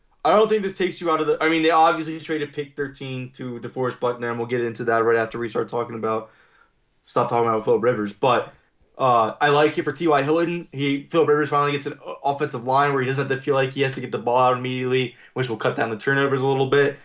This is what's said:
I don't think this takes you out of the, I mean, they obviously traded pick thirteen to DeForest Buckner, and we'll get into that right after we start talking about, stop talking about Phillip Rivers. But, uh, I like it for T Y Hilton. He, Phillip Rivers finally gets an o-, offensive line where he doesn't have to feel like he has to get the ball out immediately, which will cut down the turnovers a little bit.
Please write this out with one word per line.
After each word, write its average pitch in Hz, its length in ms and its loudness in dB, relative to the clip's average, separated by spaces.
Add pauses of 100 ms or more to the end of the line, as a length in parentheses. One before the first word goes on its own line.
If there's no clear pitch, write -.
(240)
I 160 120 4
don't 214 140 4
think 214 120 0
this 190 160 -6
takes 180 240 -4
you 170 80 -2
out 160 100 2
of 156 60 -2
the, 151 160 0
I 156 80 2
mean, 160 140 0
they 160 80 4
obviously 160 480 2
traded 147 340 -6
pick 143 220 -10
thirteen 131 560 -8
to 123 280 -10
DeForest 120 400 -4
Buckner, 120 300 -2
and 117 80 -4
we'll 117 100 -4
get 120 140 -2
into 117 220 -4
that 113 200 2
right 117 140 4
after 113 220 -2
we 117 100 -4
start 110 200 -4
talking 120 260 -6
about, 110 340 -4 (760)
stop - 260 0
talking 117 180 2
about 110 160 0
Phillip 113 200 2
Rivers. 107 280 2
But, 113 420 0 (440)
uh, 127 420 4
I 147 100 2
like 151 280 4
it 165 60 0
for 147 100 -4
T 170 160 -2
Y 143 120 4
Hilton. 165 520 0
He, 139 360 -2
Phillip 160 200 4
Rivers 147 200 2
finally 143 220 2
gets 143 140 -4
an 139 200 -8
o-, - 180 -12
offensive 143 420 -4
line 139 260 2
where 139 100 0
he 127 60 -2
doesn't 135 220 -2
have 131 80 -2
to 131 40 -10
feel 139 140 0
like 131 160 0
he 139 100 -2
has 135 120 0
to 131 80 -10
get 120 100 -8
the 117 80 -4
ball 120 180 0
out 127 200 4
immediately, 127 580 -2 (200)
which 127 140 -2
will 110 60 -4
cut 113 220 -2
down 117 120 -2
the 110 60 -6
turnovers 139 460 -2
a 135 60 0
little 135 220 0
bit. 139 360 2